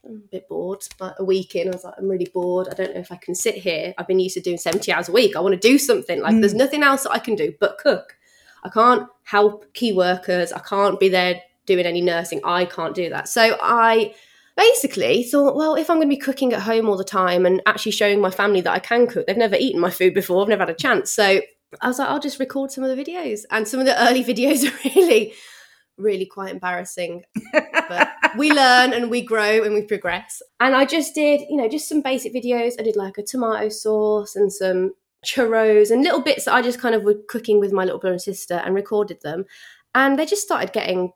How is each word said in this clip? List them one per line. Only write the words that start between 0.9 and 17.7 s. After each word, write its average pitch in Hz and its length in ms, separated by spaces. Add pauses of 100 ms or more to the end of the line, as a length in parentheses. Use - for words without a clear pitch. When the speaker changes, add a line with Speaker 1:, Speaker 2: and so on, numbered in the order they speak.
Speaker 1:
Like, 185 180
a 196 60
week 190 320
in, 180 140
I - 20
was 180 120
like, 180 140
"I'm 190 100
really 180 240
bored. 180 380
I - 60
don't 190 180
know 180 80
if 180 100
I 175 40
can - 180
sit 208 220
here. 175 420
I've 175 80
been 190 140
used 185 160
to 180 60
doing 175 180
seventy 180 320
hours 175 180
a - 20
week. 240 240
I 156 40
wanna 196 180
do 262 220
something. 202 420
Like, 220 200
there's 202 120
Speaker 2:
Mm. 214 40
Speaker 1:
nothing 277 260
else 277 200
that - 80
I - 60
can 226 180
do 160 240
but - 200
cook. - 380 (460)
I - 60
can't 233 380 (160)
help 208 500
key 226 200
workers. 180 600
I - 60
can't 196 400
be 190 100
there 180 320 (240)
doing 180 220
any 175 140
nursing. 170 420
I 175 220
can't 165 280
do 175 160
that." - 200
So 226 340
I 226 500 (420)
basically 254 680
thought, 277 320
"Well, 311 180
if 311 160
I'm 330 80
gonna 320 100
be 285 100
cooking 269 360
at 185 80
home 226 260
all 202 100
the 190 60
time 180 440
and 185 180
actually - 280